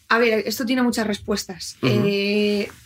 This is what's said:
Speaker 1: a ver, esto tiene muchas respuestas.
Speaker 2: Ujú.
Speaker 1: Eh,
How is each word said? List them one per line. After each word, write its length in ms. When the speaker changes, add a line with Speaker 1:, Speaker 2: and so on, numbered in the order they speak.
Speaker 1:
a 100
ver, 280
esto 180
tiene 180
muchas 240
respuestas. 720
Speaker 2:
Ujú. 100
Speaker 1:
Eh, 800